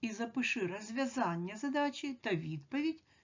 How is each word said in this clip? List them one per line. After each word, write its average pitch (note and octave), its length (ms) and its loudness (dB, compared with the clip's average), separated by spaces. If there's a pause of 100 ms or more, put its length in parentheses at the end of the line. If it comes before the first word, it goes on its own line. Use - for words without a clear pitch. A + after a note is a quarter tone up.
і A3+ 120 -2
запиши A#3 540 0
розв'язання G#3+ 920 0
задачі C#4+ 580 0
та A3 200 0
відповідь E3 680 -2 (200)